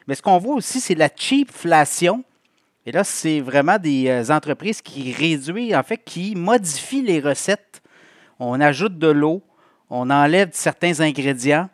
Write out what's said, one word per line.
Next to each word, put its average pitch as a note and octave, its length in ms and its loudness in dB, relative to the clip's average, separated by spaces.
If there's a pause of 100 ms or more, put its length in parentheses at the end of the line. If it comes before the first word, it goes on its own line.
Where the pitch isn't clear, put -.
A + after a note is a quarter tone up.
Mais C#3 60 -4
ce - 80 -6
qu'on G3 160 4
voit G#3+ 160 -2
aussi, C4 260 -4
c'est A3 140 -2
la D#3 200 4
cheapflation. F3 1080 0 (640)
Et A#2+ 60 -10
là, E3+ 120 0
c'est D#3 380 -2
vraiment C#3+ 380 2
des, C#3 280 0
euh, B2 240 0
entreprises D3+ 480 -2
qui C3 320 -10
réduisent, E3 640 -2
en C3+ 60 4
fait, A3 160 -6
qui G3 380 -8
modifient F#3+ 680 -2
les F#3+ 180 0
recettes. C#3+ 640 -4 (560)
On B2+ 240 -4
ajoute D3+ 380 2
de D#3+ 80 2
l'eau, D3+ 340 2 (480)
on B2 220 -4
enlève D#3 400 4
certains E3 480 -2
ingrédients C#3+ 760 0